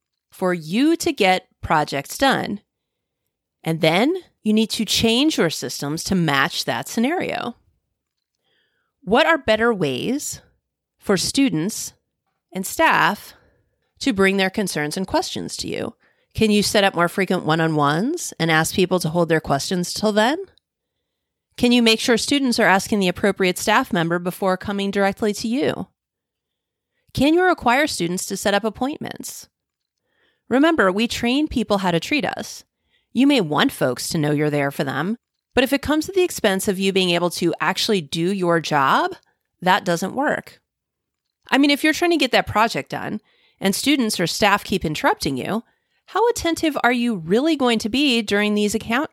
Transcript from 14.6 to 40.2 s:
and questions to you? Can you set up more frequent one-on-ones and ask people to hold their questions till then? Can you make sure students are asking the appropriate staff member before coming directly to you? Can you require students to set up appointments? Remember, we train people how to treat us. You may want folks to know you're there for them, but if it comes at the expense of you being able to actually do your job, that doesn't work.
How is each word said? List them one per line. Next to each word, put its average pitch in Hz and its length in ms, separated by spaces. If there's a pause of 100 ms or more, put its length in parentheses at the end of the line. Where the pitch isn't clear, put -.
and 190 100
questions - 520
to - 100
you? - 260 (400)
Can 220 160
you 208 140
set 208 180
up 196 140
more 170 120
frequent 185 360
one-on-ones 160 960
and 165 100
ask 160 240
people 185 240
to 170 100
hold 165 200
their 160 120
questions 175 540
till 214 160
then? 220 280 (1160)
Can 247 140
you 247 100
make 226 200
sure 233 180
students 277 400
are 214 80
asking 190 320
the 185 100
appropriate 185 480
staff 226 360
member 170 260
before 185 380
coming 196 340
directly 202 440
to - 120
you? 247 400 (1300)
Can 294 180
you 359 120
require 294 420
students 180 400
to 196 100
set 196 160
up 202 100
appointments? - 840 (1040)
Remember, 262 420
we 220 160
train 269 400
people 208 300
how 185 120
to 170 80
treat 277 280
us. - 360 (520)
You 254 120
may 285 140
want 165 320
folks - 380
to 170 80
know 147 140
you're 151 180
there 143 200
for 151 140
them, 143 320 (380)
but 247 100
if 262 80
it 277 80
comes 311 300
at 392 40
the 370 80
expense 196 460
of 190 100
you 190 140
being 185 160
able 170 220
to 170 280
actually 190 440
do 165 280
your 175 300
job, 165 560 (460)
that 185 200
doesn't 180 320
work. - 460 (920)